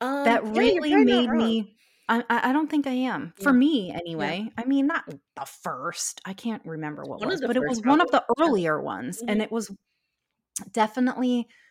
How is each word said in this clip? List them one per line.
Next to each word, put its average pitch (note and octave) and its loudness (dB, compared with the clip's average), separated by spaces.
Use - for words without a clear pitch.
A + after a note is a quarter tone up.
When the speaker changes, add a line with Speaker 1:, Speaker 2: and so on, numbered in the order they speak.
Speaker 1:
Um, C#4 -2
Speaker 2:
that A#3 4
Speaker 1:
yeah, A3 -6
you're G#3+ -4
Speaker 2:
really D#4 2
Speaker 1:
probably C#4 6
not A#3+ 4
Speaker 2:
made A#3+ 0
Speaker 1:
wrong. A3+ 0
Speaker 2:
me, A3+ -2
I, A3+ 2
I, A#3 2
I C4 2
don't D4+ 2
think D4 2
I C4+ -4
am. A#3+ -2
For C#4+ 4
Speaker 1:
Yeah. B3 6
Speaker 2:
me, C4 4
Speaker 1:
Yeah. - -8
Speaker 2:
anyway. E3+ -4
I A3+ -6
mean, C#4 2
not E4 -2
the - -14
first. - -8
I F#3+ -8
can't G#3+ -6
remember D#3 -8
what C#3 -10
Speaker 1:
One A3+ -4
of - -2
Speaker 2:
was, F4+ -4
Speaker 1:
the C4 -2
Speaker 2:
but A#3 -2
it B3+ 2
was B3 -2
Speaker 1:
first, G#3+ -6
Speaker 2:
one D4 6
of F4 0
Speaker 1:
probably. C4+ 2
Speaker 2:
the D4+ 2
Speaker 1:
Yeah. - 6
Speaker 2:
earlier E3 2
ones, B2 -8
and A#3+ -6
Speaker 1:
Mm-hmm. G#3+ 2
Speaker 2:
it - -6
was A3 -4
definitely B3 0